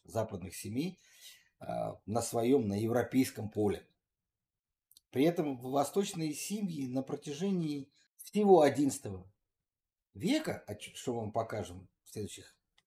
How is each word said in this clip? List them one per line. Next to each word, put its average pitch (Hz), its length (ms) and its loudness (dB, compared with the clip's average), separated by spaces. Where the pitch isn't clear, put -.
западных 92 540 -6
семей, 139 420 -6
а, - 460 -6
на 107 140 -2
своем, 120 460 2
на 101 80 0
европейском 117 760 0
поле. 101 380 0
При 127 120 2
этом 156 340 0
в 127 120 -10
восточные 156 600 -2
семьи 170 560 -6
на 131 140 -2
протяжении 147 880 -4
всего 196 460 8
одиннадцатого 120 680 2
века, 185 520 -2
о - 80 -8
че-, - 200 -14
что - 180 -6
мы 117 80 -4
вам 107 120 -6
покажем 98 540 -4
в - 80 -20
следующих - 440 -12